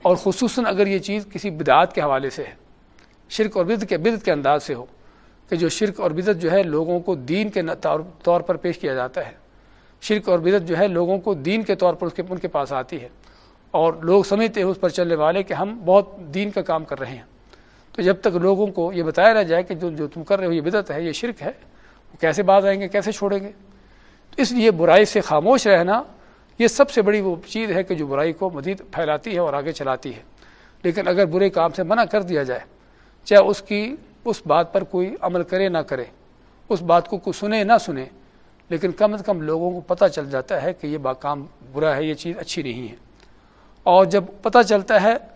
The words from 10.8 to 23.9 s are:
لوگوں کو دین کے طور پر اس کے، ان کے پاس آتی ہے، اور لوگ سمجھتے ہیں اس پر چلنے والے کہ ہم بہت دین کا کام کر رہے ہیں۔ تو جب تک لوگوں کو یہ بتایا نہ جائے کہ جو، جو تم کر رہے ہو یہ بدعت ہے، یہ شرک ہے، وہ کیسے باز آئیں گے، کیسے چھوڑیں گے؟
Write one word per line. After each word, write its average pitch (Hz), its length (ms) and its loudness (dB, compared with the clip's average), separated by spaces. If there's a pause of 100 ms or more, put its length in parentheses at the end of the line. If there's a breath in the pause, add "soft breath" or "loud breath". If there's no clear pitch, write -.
لوگوں 175 300 0
کو 196 160 -4
دین 175 280 -2
کے 196 120 -2
طور 180 200 2
پر 175 120 -6
اس 160 60 -6
کے، 190 160 -6
ان 185 100 -8
کے 175 100 -6
پاس 139 240 -4
آتی 131 280 -6
ہے، 123 80 -16 (600 soft breath)
اور 165 220 2
لوگ 165 300 2
سمجھتے 214 380 -2
ہیں 185 80 0
اس 190 120 -4
پر 185 80 2
چلنے 170 260 -2
والے 160 280 2
کہ 190 120 -8
ہم 202 300 -6
بہت 185 500 2
دین 208 160 -2
کا 196 120 -4
کام 160 220 -4
کر 139 160 -10
رہے 127 100 -8
ہیں۔ 123 120 -16 (720 soft breath)
تو - 100 -6
جب 185 180 4
تک 185 160 0
لوگوں 190 300 2
کو 180 260 -4
یہ 175 100 -2
بتایا 170 320 4
نہ 220 40 2
جائے 170 240 2
کہ 180 120 -8
جو، 170 160 -6
جو 151 180 -6
تم 160 160 -12
کر 202 140 0
رہے 190 80 -4
ہو 170 60 0
یہ 165 80 0
بدعت 185 300 -2
ہے، 151 120 -6
یہ 165 100 -6
شرک 233 300 -8
ہے، 190 100 -8 (600 soft breath)
وہ - 80 -20
کیسے 160 220 0
باز 190 240 6
آئیں 196 140 2
گے، 196 80 -6
کیسے 202 240 -2
چھوڑیں 202 260 -2
گے؟ 202 140 -10 (800 soft breath)